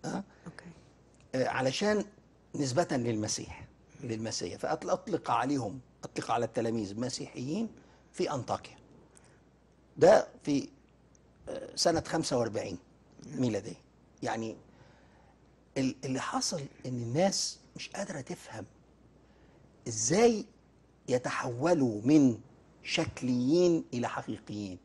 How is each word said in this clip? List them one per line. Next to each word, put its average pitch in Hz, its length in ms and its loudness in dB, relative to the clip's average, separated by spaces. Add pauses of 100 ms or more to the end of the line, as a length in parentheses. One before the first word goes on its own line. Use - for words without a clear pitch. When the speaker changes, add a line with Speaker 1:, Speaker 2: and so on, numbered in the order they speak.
Speaker 1:
أه؟ 175 200 -6 (220)
Speaker 2:
أوكي. - 180 -18 (680)
Speaker 1:
آه، 247 140 0
علشان 131 560 0 (500)
نسبة 143 360 2
للمسيح، 117 760 -2 (380)
للمسيح. 110 540 -6
فأطلق - 720 -2
عليهم، 127 500 0 (240)
أطلق - 260 -8
على 120 140 2
التلاميذ 113 560 -2
مسيحيين 139 680 -6 (440)
في 151 200 -2
أنطاكيا. - 440 -6 (1200)
ده 175 320 8 (140)
في، 143 260 0 (800)
آه، - 280 -10
سنة 165 300 2
خمسة 156 320 0
وأربعين 104 400 -4 (480)
Speaker 2:
نعم. 143 140 -8
Speaker 1:
ميلادية. 101 360 -2 (460)
يعني 113 340 -4 (1200)
ال-، 131 160 0 (100)
اللي 131 160 -4
حصل 226 400 -4 (260)
إن 123 160 -4
الناس 156 560 0 (180)
مش - 120 -12
قادرة - 320 -8
تفهم - 440 -10 (1200)
إزاي 202 560 4 (640)
يتحولوا 127 960 2
من 135 340 8 (440)
شكليين 156 1000 2 (100)
إلى 117 140 -2
حقيقيين. 104 760 -8